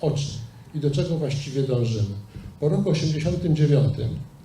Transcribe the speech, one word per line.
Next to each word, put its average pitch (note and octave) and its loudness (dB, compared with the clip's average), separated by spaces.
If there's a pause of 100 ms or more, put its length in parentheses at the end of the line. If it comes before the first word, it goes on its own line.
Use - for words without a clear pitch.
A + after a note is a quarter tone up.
O D3 2
czym? - -4 (400)
I D3+ -4
do C#3+ 2
czego E3 0
właściwie C#3 -2
dążymy? A2+ 0 (460)
Po D3 2
roku G3 2
osiemdziesiątym D#3+ 0
dziewiątym B2+ 4 (360)